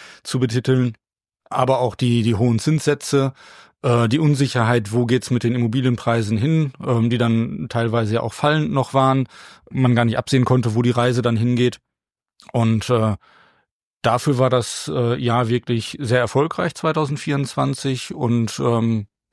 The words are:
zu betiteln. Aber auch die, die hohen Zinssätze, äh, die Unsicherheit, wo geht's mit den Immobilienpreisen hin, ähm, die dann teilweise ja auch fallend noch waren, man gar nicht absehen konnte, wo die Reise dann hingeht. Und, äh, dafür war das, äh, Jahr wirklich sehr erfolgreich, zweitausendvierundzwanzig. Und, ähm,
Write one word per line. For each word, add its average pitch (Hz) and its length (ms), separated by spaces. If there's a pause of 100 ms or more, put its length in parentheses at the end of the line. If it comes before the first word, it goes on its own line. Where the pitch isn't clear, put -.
(240)
zu - 160
betiteln. 123 560 (520)
Aber 131 300
auch 123 160
die, 120 300
die 113 100
hohen 117 240
Zinssätze, 143 760 (480)
äh, 120 260
die 131 100
Unsicherheit, 123 720
wo 120 160
geht's 123 240
mit 123 140
den 120 100
Immobilienpreisen 117 840
hin, 147 360 (120)
ähm, 117 240
die 120 100
dann 117 500
teilweise 113 460
ja 117 80
auch 113 120
fallend 151 380
noch 135 220
waren, 131 340 (420)
man 127 240
gar 117 120
nicht 110 120
absehen 127 260
konnte, 120 300
wo 117 80
die 120 80
Reise 120 320
dann 117 140
hingeht. 123 420 (760)
Und, 113 380
äh, 110 240 (880)
dafür 123 360
war 131 120
das, - 420
äh, 123 280
Jahr 120 260
wirklich 117 540
sehr 123 180
erfolgreich, 151 560
zweitausendvierundzwanzig. 139 1400
Und, 117 460
ähm, 113 480 (260)